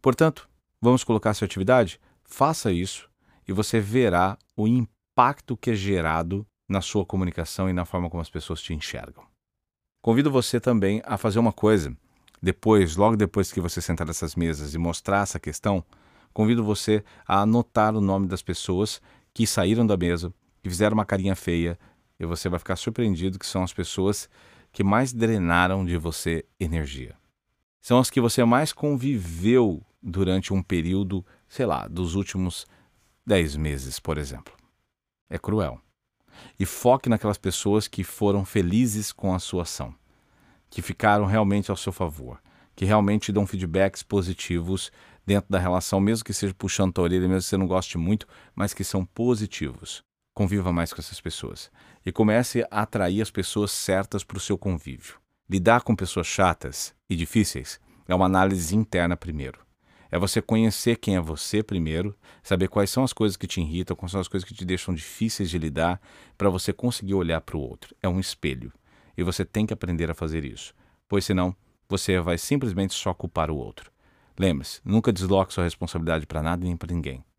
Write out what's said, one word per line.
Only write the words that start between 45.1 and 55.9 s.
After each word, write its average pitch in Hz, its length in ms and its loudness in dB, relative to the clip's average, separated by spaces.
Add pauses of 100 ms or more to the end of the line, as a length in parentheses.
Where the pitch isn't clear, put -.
dentro 101 260 2
da 98 80 2
relação, 92 420 2
mesmo 110 220 2
que 104 120 -8
seja 98 180 -2
puxando 92 400 -2
tua 90 120 2
orelha, 90 220 2
mesmo 92 140 2
que - 80 -6
você 101 80 0
não 95 100 2
goste 92 300 -2
muito, 90 320 -2 (260)
mas 101 200 -4
que 101 100 -6
são 95 220 -4
positivos. 107 960 -4 (320)
Conviva 95 340 0
mais 85 220 0
com - 80 -12
essas - 180 -14
pessoas. - 520 -12 (340)
E 92 80 -4
comece 110 580 2
a 104 120 -2
atrair 101 400 0
as 107 80 -4
pessoas 101 400 -2
certas 98 520 -2
pro - 160 -10
seu - 200 -2
convívio. 76 600 -8 (300)
Lidar 98 320 4
com 113 160 0